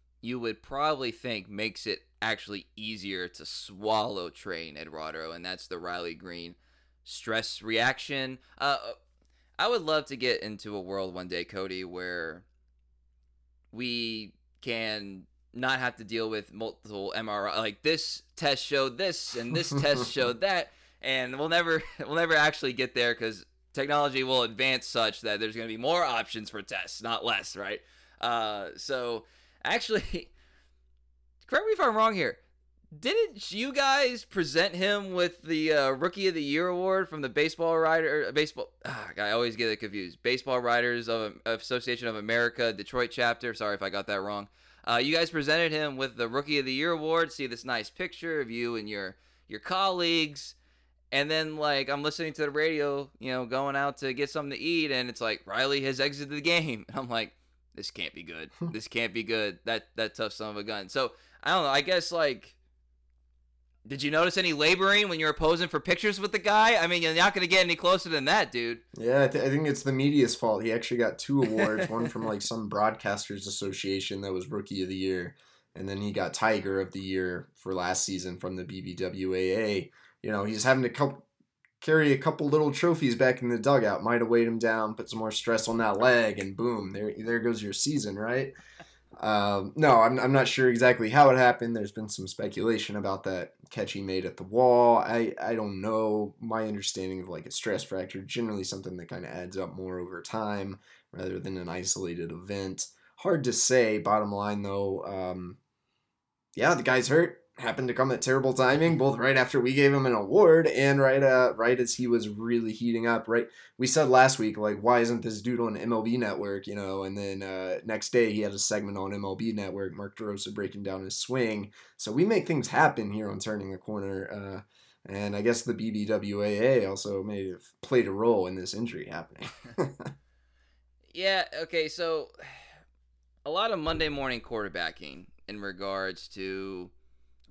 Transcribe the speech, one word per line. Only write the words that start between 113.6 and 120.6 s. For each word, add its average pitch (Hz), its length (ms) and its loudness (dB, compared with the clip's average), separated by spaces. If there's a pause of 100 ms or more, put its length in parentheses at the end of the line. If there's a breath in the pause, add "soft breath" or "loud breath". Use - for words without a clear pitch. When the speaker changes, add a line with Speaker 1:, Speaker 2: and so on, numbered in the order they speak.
Speaker 2:
We - 80 0
said 151 240 4
last 127 300 8
week, 107 180 0
like, 104 240 0
"Why 120 200 6
isn't 117 200 2
this 110 180 -6
dude 120 200 -2
on 107 180 -2
M 113 160 -2
L 110 80 0
B 117 160 0
Network?" 101 480 -4
You 104 80 -8
know, 98 300 -4
and 95 120 -6
then, 98 280 -6
uh, 95 420 -6
next 110 260 -6
day 117 220 4
he 107 80 -2
had 101 120 -2
a 101 40 -10
segment 101 400 -2
on 98 160 -4
M 101 100 -6
L 95 120 -6
B 110 160 -4
Network, 98 420 -6
Mark 98 240 -12
DeRosa 107 340 -8
breaking 101 300 -6